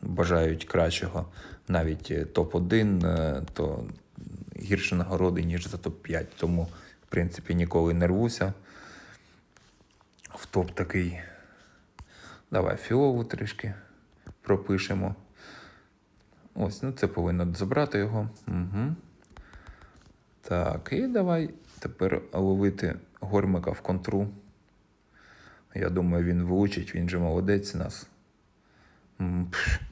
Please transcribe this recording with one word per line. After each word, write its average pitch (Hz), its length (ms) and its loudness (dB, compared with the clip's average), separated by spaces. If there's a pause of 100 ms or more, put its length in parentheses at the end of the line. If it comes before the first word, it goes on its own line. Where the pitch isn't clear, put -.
бажають 85 640 2
кращого. 85 600 0 (420)
Навіть, 80 440 0
е, 78 140 0
топ - 300 0
один, 92 500 4
е, 80 360 2 (120)
то 73 300 -2 (760)
гірше 95 380 0
нагороди, 87 480 2
ніж 85 240 0
за 92 100 -8
топ - 240 -6
п'ять. - 360 -6
Тому, 85 260 2 (380)
в - 80 -20
принципі, 85 460 0
ніколи 85 380 4
не 87 140 4
рвуся 95 460 2 (1800)
в - 100 -14
ТОП 90 260 0
такий. 87 480 -2 (1300)
Давай 95 260 2
фіолу 123 460 2
трішки 107 500 -6 (680)
пропишемо. 98 760 0 (1400)
Ось, - 280 -4
ну, 135 80 -2
це 117 160 0
повинно 87 480 0
забрати 117 420 0
його. 107 320 0 (180)
Угу. 98 480 -2 (1500)
Так, - 500 -2
і 262 160 0
давай 180 420 2 (300)
тепер - 420 -2 (120)
ловити 95 600 2 (240)
Гормика 95 520 2
в - 100 -4
контру. 95 460 0 (1500)
Я 92 140 0
думаю, 87 360 2
він 87 180 2
влучить, 95 520 2
він 87 140 0
же 90 100 0
молодець 92 560 2
у - 20 -4
нас. - 300 -6 (1120)
М, 87 300 -2
пш, - 280 0 (120)